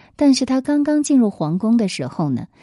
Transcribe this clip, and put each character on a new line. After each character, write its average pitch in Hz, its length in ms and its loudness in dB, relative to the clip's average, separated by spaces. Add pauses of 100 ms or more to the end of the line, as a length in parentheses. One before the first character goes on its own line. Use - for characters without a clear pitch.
(140)
但 285 200 4
是 262 100 -2
她 262 160 -2
刚 294 220 0
刚 302 200 0
进 285 160 2
入 220 120 2
皇 165 280 -4
宫 226 200 2
的 208 100 0
时 143 180 -8
候 147 220 -4
呢， 123 200 -4 (140)